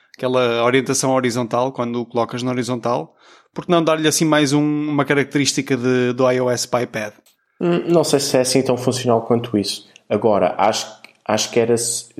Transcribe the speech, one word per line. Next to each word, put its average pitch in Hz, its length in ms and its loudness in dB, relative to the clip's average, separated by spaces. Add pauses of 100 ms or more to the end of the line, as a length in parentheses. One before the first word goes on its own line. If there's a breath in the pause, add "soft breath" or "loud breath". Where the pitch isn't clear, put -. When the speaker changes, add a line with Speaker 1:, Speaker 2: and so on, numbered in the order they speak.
(160 soft breath)
Speaker 1:
aquela 123 480 0
orientação 131 480 2
horizontal, 123 600 -2
quando 120 300 -4
o 117 40 -10
colocas 117 360 -4
na 127 80 -4
horizontal. 123 640 -4 (400 soft breath)
Por 160 100 -10
que - 60 -2
não 170 120 4
dar-lhe 156 240 0
assim 156 200 2
mais 151 260 4
um, 147 80 4 (300)
uma 143 160 0
característica 139 680 0
de, 123 360 2
do 127 180 2
I 127 100 2
O 123 100 0
S 117 180 -4
para 120 140 -2
iPad? 110 300 -8 (460)
Speaker 2:
Hum, 175 300 -2
não 165 160 4
sei 143 160 0
se - 160 -2
é 131 40 4
assim 127 200 0
tão 123 160 0
funcional 120 460 0
quanto 117 340 -2
isso. - 320 -4 (200 loud breath)
Agora, 104 500 0
acho, 107 280 0 (380)
acho - 260 -2
que - 80 -2
era 117 140 2
s-, - 340 -2 (140)